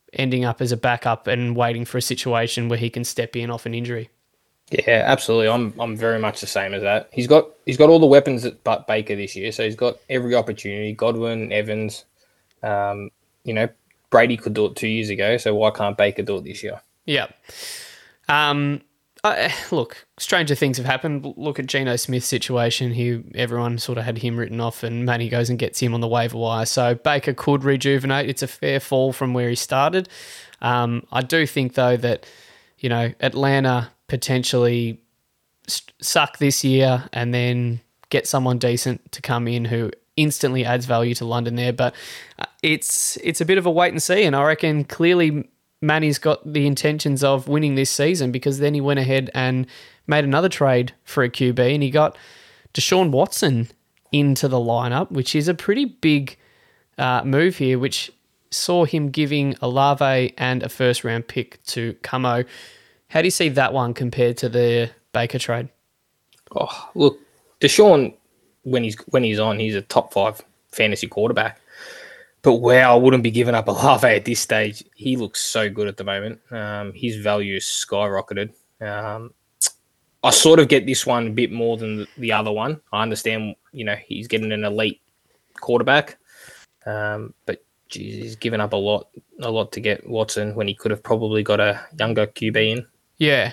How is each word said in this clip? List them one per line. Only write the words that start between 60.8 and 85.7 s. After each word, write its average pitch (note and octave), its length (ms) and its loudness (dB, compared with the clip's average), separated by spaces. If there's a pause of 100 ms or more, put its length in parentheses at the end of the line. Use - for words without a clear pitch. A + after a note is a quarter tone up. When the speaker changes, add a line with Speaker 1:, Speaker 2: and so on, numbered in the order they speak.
Speaker 1:
round A#2 240 -4
pick - 380 -8
to A#2 360 -6
Camo. B2 440 -2 (640)
How D#3+ 120 2
do F3 60 2
you F#3 40 2
see E3 180 0
that C3 240 2
one B2 200 0
compared A#2+ 440 0
to B2+ 100 -2
the A#2+ 420 2 (220)
Baker A#2+ 260 -2
trade? A#2+ 300 -4 (880)
Speaker 2:
Oh, - 400 -6
look, D3+ 240 4 (400)
Deshaun, D3 540 6 (480)
when B2+ 240 -2
he's, A2 100 -6 (140)
when B2+ 160 2
he's G#2+ 140 0
on, A2 200 0
he's A2 160 -4
a G2 60 -4
top - 320 -2
five G2+ 280 0 (300)
fantasy G#2+ 360 0
quarterback. A2 520 0 (840)
But B2 120 8
wow, B2 380 6
I A#2+ 40 10
wouldn't B2+ 260 6
be A#2 80 0
giving A#2 240 2
up - 120 -2
Olave B2+ 380 4
at G#2+ 200 4
this A#2+ 140 -2
stage. G#2+ 440 -2 (100)
He C3 220 -4
looks A2+ 260 -6
so G#2+ 280 -2
good G#2 180 -4
at G2 100 -10
the G2+ 60 -10
moment. G2 360 -8 (120)
Um, G#2 420 -10
his A#2+ 220 -6
value G#2 400 -2
is F#2 80 -6
skyrocketed. G2+ 920 -4 (260)
Um, G#2+ 540 -10 (920)
I B2 60 2
sort D#3+ 300 8
of C#3+ 80 8
get C3 180 2
this C3 200 -2
one A#2+ 220 0
a G#2+ 40 -6
bit A#2 200 -2
more A#2 260 -2
than A2 200 -6
the, G#2 100 -10 (100)
the A#2+ 160 -4
other G#2+ 180 -2
one. B2+ 280 -4 (120)
I G#2 100 0
understand, A2 540 -4 (160)
you B2 140 -10
know, G#2 100 -2
he's G#2 320 -10
getting A2 240 -2
an G#2+ 120 -4
elite G#2 380 -2 (580)
quarterback, B2 580 2 (680)